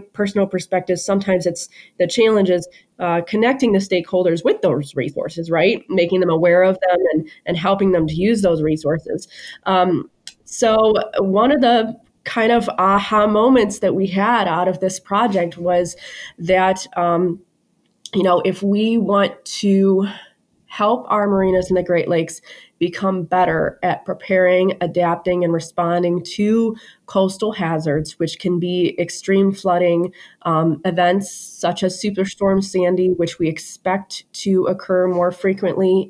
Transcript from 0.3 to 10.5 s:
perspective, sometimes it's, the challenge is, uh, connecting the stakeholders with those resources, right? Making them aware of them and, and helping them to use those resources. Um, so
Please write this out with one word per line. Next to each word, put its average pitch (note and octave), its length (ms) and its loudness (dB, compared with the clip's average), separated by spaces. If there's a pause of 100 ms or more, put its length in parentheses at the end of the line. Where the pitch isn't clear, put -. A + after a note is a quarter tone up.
perspective, F3+ 520 -4
sometimes G3 460 0
it's, F3 240 -4 (300)
the F3 80 2
challenge G#3+ 420 2
is, F3 180 0 (300)
uh, F3 240 -2
connecting A3+ 520 0
the F#3+ 60 2
stakeholders F3+ 640 0
with G#4+ 180 0
those C#3+ 340 -2
resources, C#3+ 540 -6
right? E3 380 2
Making F#3 320 0
them F3+ 100 2
aware F3 340 4
of F#3+ 240 2
them F3+ 100 2 (160)
and, D#3 160 -2 (160)
and F3+ 120 -2
helping F#3+ 340 2
them E3 160 2
to D#3 60 -6
use G3+ 280 0
those E3+ 200 2
resources. D#3 680 -4 (380)
Um, F#3 440 0 (360)
so A3 500 2 (240)